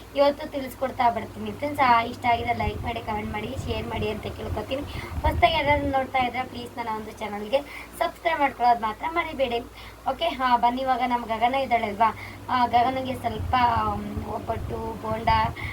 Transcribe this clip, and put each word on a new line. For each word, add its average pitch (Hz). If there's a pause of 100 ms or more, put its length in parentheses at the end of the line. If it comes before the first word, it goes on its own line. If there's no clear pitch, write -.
(160)
ಇವತ್ತು 285
ತಿಳಿಸ್ಕೊಡ್ತಾ 254
ಬರ್ತೀನಿ 214
ಫ್ರೆಂಡ್ಸ್. 285
ಆ, 240
ಇಷ್ಟ 240
ಆಗಿದ್ರೆ 233
ಲೈಕ್ 220
ಮಾಡಿ, 233
ಕಾಮೆಂಟ್ 214
ಮಾಡಿ, 214
ಶೇರ್ 233
ಮಾಡಿ 214
ಅಂತ 208
ಕೇಳ್ಕೊತೀನಿ. 214 (400)
ಹೊಸ್ದಾಗಿ 330
ಯಾರಾದ್ರೂ 285
ನೋಡ್ತಾ 269
ಇದ್ರೆ 247
ಪ್ಲೀಸ್ 240
ನನ್ನ 233
ಒಂದು 214
ಚಾನಲ್ಗೆ 214 (380)
ಸಬ್ಸ್ಕ್ರೈಬ್ 330
ಮಾಡ್ಕೊಳ್ಳೋದು 240
ಮಾತ್ರ 220
ಮರಿಬೇಡಿ. 285 (500)
ಓಕೆ, 269
ಹಾ, 247
ಬನ್ನಿ 247
ಇವಾಗ 254
ನಮ್ಮ 240
ಗಗನ 226
ಇದ್ದಾಳಲ್ವಾ, 226 (320)
ಆ, 247
ಗಗನಿಗೆ 254
ಸ್ವಲ್ಪ, 226 (400)
ಮ್, 208
ಒಬ್ಬಟ್ಟು, 226
ಬೋಂಡ 220 (440)